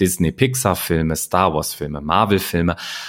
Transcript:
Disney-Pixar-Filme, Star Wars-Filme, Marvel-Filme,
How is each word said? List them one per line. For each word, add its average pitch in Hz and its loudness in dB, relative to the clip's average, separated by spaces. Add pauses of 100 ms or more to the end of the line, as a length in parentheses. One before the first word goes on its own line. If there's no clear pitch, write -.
Disney-Pixar-Filme, 90 0
Star 92 2
Wars-Filme, 76 -4
Marvel-Filme, 87 2 (320)